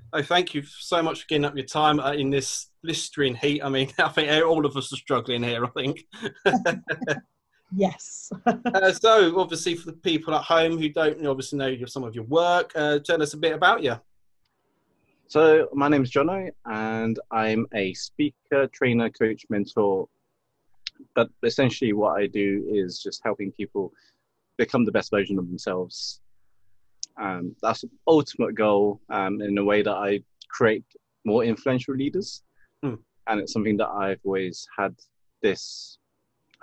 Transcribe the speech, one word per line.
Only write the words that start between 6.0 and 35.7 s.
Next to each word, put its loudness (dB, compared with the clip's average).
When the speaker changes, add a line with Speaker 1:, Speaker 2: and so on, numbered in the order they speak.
Speaker 1:
<laughs> -2
Speaker 2:
Yes. -4
<laughs> 0
Speaker 1:
Uh, 2
so, 6
obviously, -2
for -12
the -14
people -2
at 0
home 4
who -2
don't 0
obviously -2
know -2
your, -6
some -8
of -10
your -8
work, 2
uh, 2
tell 0
us -2
a -12
bit 0
about 4
you. 0
Speaker 3:
So, 6
my 0
name's 2
Jono, 0
and -4
I'm 0
a -2
speaker, -2
trainer, 2
coach, -2
mentor. 0
But 2
essentially 2
what 0
I 0
do -2
is -2
just -10
helping -4
people -6
become 2
the 0
best 0
version 0
of -6
themselves. -8
Um, -6
that's -2
the -12
ultimate 2
goal, 2
um, -2
in -2
a 2
way 4
that 0
I -2
create 0
more 2
influential -2
leaders. -6
Speaker 1:
Hmm. -4
Speaker 3:
And 0
it's -8
something 0
that 0
I've -4
always -4
had -2
this, -4